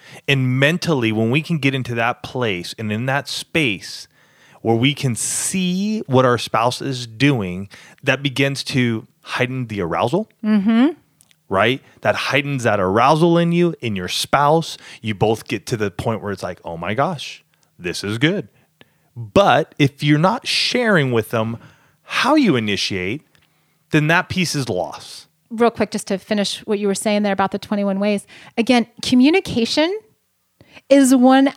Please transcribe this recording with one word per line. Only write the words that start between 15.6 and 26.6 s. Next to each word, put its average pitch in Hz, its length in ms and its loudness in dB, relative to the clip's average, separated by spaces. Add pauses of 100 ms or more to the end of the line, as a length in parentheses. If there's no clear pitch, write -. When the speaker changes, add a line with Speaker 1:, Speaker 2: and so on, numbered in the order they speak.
Speaker 1:
to 127 100 -4
the 104 140 -2
point 110 320 -4
where 101 100 -6
it's 95 100 -10
like, 92 220 -10
"Oh 85 140 -10
my 87 160 -6
gosh, 143 500 -4 (340)
this 85 240 -8
is 101 140 -4
good." 151 320 -2 (640)
But 139 640 2
if 139 240 0
you're 147 160 4
not 185 280 0
sharing 202 680 0
with 113 160 0
them 113 300 -4 (460)
how - 320 0
you 220 200 4
initiate, 104 680 -4 (640)
then 151 160 2
that 170 240 0
piece 180 240 -2
is 135 160 -4
lost. - 560 -8 (240)
Speaker 2:
Real 233 200 2
quick, 220 200 -4
just - 160 -8
to 202 100 -2
finish 202 440 -4